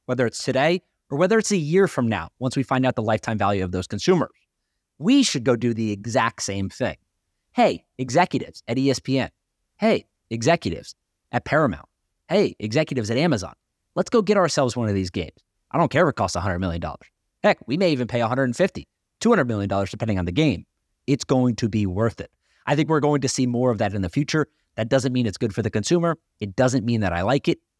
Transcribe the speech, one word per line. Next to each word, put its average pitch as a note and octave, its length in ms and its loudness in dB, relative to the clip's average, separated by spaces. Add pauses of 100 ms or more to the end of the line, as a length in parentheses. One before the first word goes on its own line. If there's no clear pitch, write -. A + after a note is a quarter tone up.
whether B2+ 220 0
it's - 180 -6
today D3 380 0 (260)
or C#3+ 80 -6
whether F#3+ 220 4
it's G#3 140 0
a G3+ 40 2
year E3+ 320 2
from B2+ 180 -2
now, F#2+ 220 -2 (100)
once B2+ 160 -4
we C3 100 0
find C3 200 0
out B2+ 120 0
the A#2 60 -2
lifetime A2 360 0
value G2+ 260 0
of F2+ 80 -4
those F#2 140 -2
consumers." B2+ 420 0 (680)
We B3+ 240 4
should B2+ 220 -2
go B2 120 4
do A#2+ 160 0
the A2 180 -2
exact A2+ 520 -2
same G2 260 -4
thing. G#2 280 -6 (560)
Hey, E3 340 0 (100)
executives C3 720 -2
at A#2+ 80 -2
E C3+ 140 2
S B2 80 0
P C3 200 -2
N. A#2 120 -4 (480)
Hey, G#3+ 260 0 (240)
executives A#2 640 -2 (380)
at - 120 -2
Paramount. C3+ 440 0 (400)
Hey, F3 320 0
executives A2+ 500 -2
at A2+ 60 0
Amazon. B2+ 360 0 (440)
Let's F3+ 140 -2
go A3+ 120 4
get G3+ 140 2
ourselves D3 400 2
one A#2 120 -2
of G2+ 60 0
these F#2+ 160 -2
games. - 260 -8 (360)
I - 40 -4
don't D3 140 2
care E3 160 4
if C3 60 2
it - 40 -6
costs G2 200 -2
a F2 40 -4
hundred F2+ 200 -2
million F2 200 -4
dollars. - 280 -10 (340)
Heck, G3+ 240 2
we B2+ 100 -2
may F#3 140 2
even B2 160 0
pay A#2+ 140 -2
a A2+ 80 2
hundred B2+ 160 0
and B2 120 -2
fifty, - 300 -2 (340)
two A3+ 100 4
hundred E3+ 160 4
million G#2 220 -2
dollars, G2 220 -2
depending G#2+ 300 -2
on F2 40 0
the F2 80 -2
game. A2+ 320 0 (440)
It's C#3 160 0
going B2+ 320 2
to A2+ 120 -2
be G#2 160 0
worth G2+ 360 -2
it. - 100 -14 (340)
I C#3+ 120 0
think D3+ 120 2
we're D#3 120 2
going D3 220 2
to C3+ 60 0
see B2+ 180 -2
more B2 260 2
of G#2 60 -2
that G#2 140 0
in G2+ 100 -2
the F2 60 -2
future. D3 380 -2 (300)
That A2+ 120 -2
doesn't C3 240 2
mean B2+ 140 0
it's G2 100 -4
good A2+ 160 -2
for A2 100 -4
the G2+ 80 -2
consumer. E3 460 0 (220)
It G2+ 160 -8
doesn't B2+ 320 2
mean A#2 140 2
that F#2 120 0
I F2 100 -2
like C3+ 260 0
it. E3+ 100 0 (220)